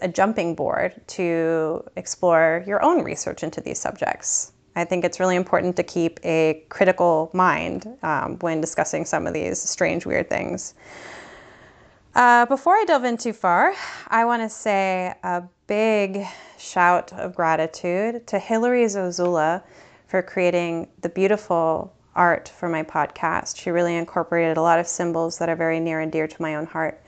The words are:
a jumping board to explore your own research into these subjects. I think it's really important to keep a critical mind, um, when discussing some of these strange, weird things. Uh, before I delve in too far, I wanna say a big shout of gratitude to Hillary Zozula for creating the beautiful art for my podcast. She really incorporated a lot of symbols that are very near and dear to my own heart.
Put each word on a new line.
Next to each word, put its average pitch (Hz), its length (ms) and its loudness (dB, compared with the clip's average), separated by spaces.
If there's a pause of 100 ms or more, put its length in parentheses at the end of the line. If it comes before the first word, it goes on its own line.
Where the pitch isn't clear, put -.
a 185 60 -2
jumping 190 460 0
board - 540 -4
to 165 760 -2 (120)
explore 165 720 2
your 202 180 0
own 320 180 4
research - 400 -6
into - 180 -6
these - 180 -8
subjects. - 760 -4 (260)
I 170 60 0
think 175 200 -2
it's 170 140 -2
really 185 160 2
important 180 420 0
to 175 60 0
keep 165 420 -2
a 160 440 2
critical 175 640 2
mind, 185 720 0
um, 165 340 -2
when 160 220 -2
discussing 160 440 -2
some 160 220 -2
of - 80 -6
these - 260 -4
strange, 170 460 -2
weird - 240 -2
things. - 440 -6 (1400)
Uh, 240 320 6
before 277 280 2
I 427 120 4
delve 294 160 2
in 240 140 -2
too 226 160 -4
far, 208 420 2 (320)
I 226 180 2
wanna 233 240 0
say 190 640 -2 (100)
a 180 180 -4 (240)
big 208 580 0 (340)
shout 175 560 2
of 180 200 -8
gratitude 175 920 -2
to 202 100 -2
Hillary 240 460 2
Zozula 175 800 0 (420)
for 190 160 0
creating 175 640 0 (140)
the 175 80 -6
beautiful 175 840 0 (220)
art 175 340 4
for - 200 -8
my 160 160 -2
podcast. - 760 -4
She 180 100 -4
really 170 260 0
incorporated 165 640 0
a 160 40 2
lot 165 160 6
of 170 80 0
symbols 170 520 -2
that 170 100 -2
are 165 80 0
very 165 240 0
near 165 180 -2
and 156 140 -4
dear 156 160 0
to 160 140 -10
my 156 120 -4
own 151 120 -6
heart. 160 420 -6